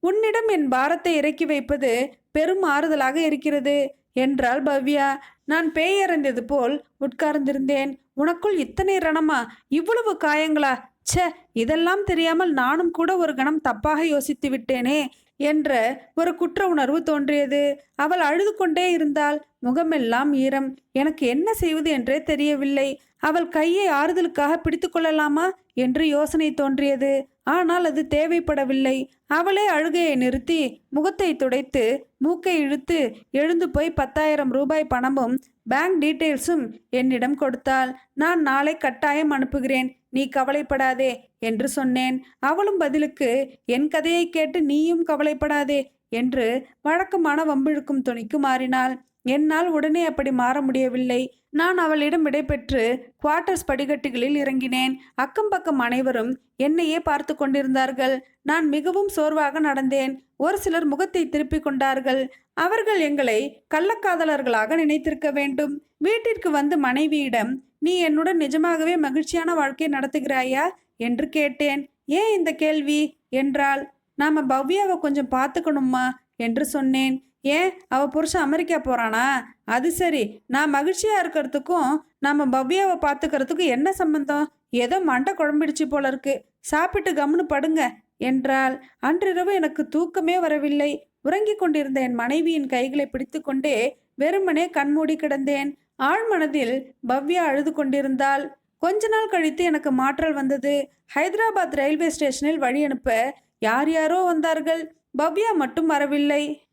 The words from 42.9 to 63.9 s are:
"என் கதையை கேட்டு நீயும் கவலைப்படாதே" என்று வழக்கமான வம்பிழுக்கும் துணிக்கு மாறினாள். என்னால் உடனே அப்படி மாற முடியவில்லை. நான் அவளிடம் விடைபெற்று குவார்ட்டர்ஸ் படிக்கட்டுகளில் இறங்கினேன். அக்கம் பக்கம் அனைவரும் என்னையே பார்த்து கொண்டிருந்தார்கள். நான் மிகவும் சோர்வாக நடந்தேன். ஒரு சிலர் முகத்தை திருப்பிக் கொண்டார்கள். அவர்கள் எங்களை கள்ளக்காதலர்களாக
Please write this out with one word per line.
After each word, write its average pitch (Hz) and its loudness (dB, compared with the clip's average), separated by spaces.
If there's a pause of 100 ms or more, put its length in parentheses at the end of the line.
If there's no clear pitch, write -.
"என் 254 0
கதையை 330 0
கேட்டு 320 -2
நீயும் 320 2
கவலைப்படாதே" 294 0 (160)
என்று 247 -2 (160)
வழக்கமான 330 0
வம்பிழுக்கும் 285 0
துணிக்கு 240 -4
மாறினாள். 262 0 (260)
என்னால் 311 2
உடனே 311 2
அப்படி 277 -2
மாற 254 0
முடியவில்லை. 254 0 (140)
நான் 349 2
அவளிடம் 311 2
விடைபெற்று 269 0 (120)
குவார்ட்டர்ஸ் 339 0
படிக்கட்டுகளில் 269 -2
இறங்கினேன். 262 0 (200)
அக்கம் 277 -2
பக்கம் 359 0
அனைவரும் 240 -2 (180)
என்னையே 311 0
பார்த்து 294 -2
கொண்டிருந்தார்கள். 262 0 (180)
நான் 311 0
மிகவும் 339 0
சோர்வாக 302 0
நடந்தேன். 269 0 (180)
ஒரு 359 0
சிலர் 339 -2
முகத்தை 320 0
திருப்பிக் 302 -2
கொண்டார்கள். 269 0 (220)
அவர்கள் 403 0
எங்களை 277 0 (100)
கள்ளக்காதலர்களாக 311 0